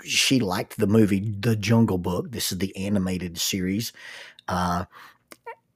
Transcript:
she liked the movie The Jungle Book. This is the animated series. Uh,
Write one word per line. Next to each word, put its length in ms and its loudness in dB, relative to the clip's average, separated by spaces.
she 380 2
liked 360 -4
the 100 2
movie 340 6
The 160 0
Jungle 420 4
Book. 360 -4
This 180 -4
is 60 -6
the 180 -4
animated 640 -2
series. 560 -4
Uh, 360 -2